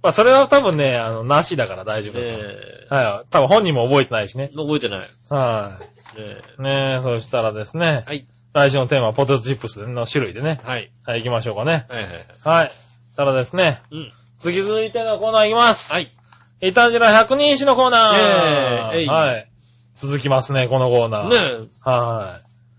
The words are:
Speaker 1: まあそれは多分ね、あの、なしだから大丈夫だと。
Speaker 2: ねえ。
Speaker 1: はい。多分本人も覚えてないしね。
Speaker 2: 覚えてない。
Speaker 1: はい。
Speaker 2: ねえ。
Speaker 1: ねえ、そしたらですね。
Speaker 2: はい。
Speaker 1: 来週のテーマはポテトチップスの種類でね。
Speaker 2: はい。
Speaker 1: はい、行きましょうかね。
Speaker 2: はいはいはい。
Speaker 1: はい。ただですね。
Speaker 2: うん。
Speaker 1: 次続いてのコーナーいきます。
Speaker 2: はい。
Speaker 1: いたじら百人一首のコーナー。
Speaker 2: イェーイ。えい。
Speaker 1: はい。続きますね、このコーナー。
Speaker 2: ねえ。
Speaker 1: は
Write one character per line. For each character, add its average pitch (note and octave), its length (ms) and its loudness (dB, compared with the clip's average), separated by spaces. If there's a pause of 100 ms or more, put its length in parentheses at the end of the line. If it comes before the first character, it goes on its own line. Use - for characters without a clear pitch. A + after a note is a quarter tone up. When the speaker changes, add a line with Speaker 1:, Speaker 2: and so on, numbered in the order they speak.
Speaker 1:
ま F#3 80 2
あ - 20 2
そ G#3+ 140 2
れ B3+ 60 6
は C4+ 160 6
多 C#4+ 120 6
分 F#3+ 160 2
ね、 C3 220 0
あ A2+ 140 -4
の、 A2+ 120 -8
な D3 200 2
し E3 120 -6
だ A#2+ 120 -2
か F#2 80 -10
ら F#2+ 100 -14
大 G#2+ 180 -6
丈 G#2+ 80 -12
夫 A#2+ 80 -10
だ A#2 140 -8
と。 A2+ 60 -10
Speaker 2:
ね G#2+ 40 -12 (480)
え。 - 20 -2
Speaker 1:
は G#2+ 320 0
い。 - 40 -20
多 E3 120 2
分 C3 60 2
本 G#3 160 4
人 E3 100 0
も B2 140 0
覚 C#3 140 4
え B2+ 40 2
て - 80 -8
な A2 80 -2
い G2+ 60 -6
し A2 100 -14
ね。 C#3 180 -8
Speaker 2:
覚 D3+ 200 -4
え D3 40 -2
て A2 100 -4
な G2+ 80 -8
い。 F#2 120 -12 (200)
Speaker 1:
は A2 500 -4 (380)
い。 - 20 -18
Speaker 2:
ね G#2 180 -16 (220)
え。 - 20 -12
Speaker 1:
ね C3+ 380 -2
え、 - 20 -6
そ A#2+ 200 -2
し A2+ 60 -16
た A#2+ 140 -2
ら A2 120 -2
で G#2+ 100 -8
す D#3+ 140 -12
ね。 D#3 280 0
Speaker 2:
は D3+ 80 -10
い。 C#3 120 -12 (280)
Speaker 1:
来 C#3+ 160 4
週 C3+ 80 0
の B2+ 100 0
テ C#3+ 100 0
ー - 20 2
マ A#2 80 0
は A2 60 0
ポ C3+ 120 0
テ C3+ 80 2
ト B2+ 60 2
チ B2+ 140 -6
ッ A#2 60 -6
プ A2+ 100 -12
ス G#2 180 -12
の A#2+ 180 -6
種 C3 200 -2
類 F2 80 -12
で A2+ 80 -10
ね。 D3 220 -4
Speaker 2:
は B2 140 -8
い。 G#2 140 -12 (140)
Speaker 1:
は A#2 100 -6
い、 A#2 40 -4
行 A2+ 40 -8
き B2 60 -4
ま A2+ 120 -2
し A#2 80 -6
ょ G#2+ 40 -6
う - 20 -8
か G#2+ 80 -6
ね。 D3+ 260 -2
Speaker 2:
は A#2+ 100 -10
い G#2 40 -6
は F#2 60 -10
い - 20 -14
は E2+ 80 -14
い。 E2+ 60 -20 (180)
Speaker 1:
は D#3+ 220 2
い。 C3 60 -12 (440)
た C#3+ 100 0
だ C3+ 80 2
で C3 120 0
す - 100 -14
ね。 E3+ 260 0 (100)
Speaker 2:
う D3 40 -18
ん。 D3+ 160 -14 (260)
Speaker 1:
次 F3 240 -4
続 G#3+ 220 -2
い A3 80 -8
て A3+ 120 -6
の A3 140 -4
コ A3 120 -4
ー - 20 -2
ナ A3 80 4
ー G#3+ 80 4
い - 40 0
き A3+ 40 0
ま A#3 180 6
す。 - 200 -6
Speaker 2:
は F3+ 60 -2
い。 - 120 -8 (480)
Speaker 1:
い F#3 140 -2
た A#3+ 180 6
じ A#3 80 0
ら A3+ 140 6
百 A3+ 220 4
人 D4 160 4
一 C#4+ 40 4
首 C4+ 100 -2
の C4+ 100 4
コ B3+ 120 2
ー - 20 2
ナ A3+ 240 4
ー。 - 20 4
Speaker 2:
イ G#3 40 4
ェ D3 720 0
ー D#3+ 60 -4
イ。 - 20 0
え E3 60 -2
い。 - 20 -2
Speaker 1:
は D3 300 2
い。 G#2+ 120 -14 (460)
続 C#3 240 -6
き C#3 100 -4
ま C3 120 4
す C#3 120 -6
ね、 B2+ 140 0
こ C3 120 0
の B2+ 100 0
コ A#2+ 160 4
ー - 20 -6
ナ G#2+ 160 -4
ー。 G3 60 -4
Speaker 2:
ね B3 80 4
え。 B2+ 520 -4
Speaker 1:
は A2+ 500 -2 (400)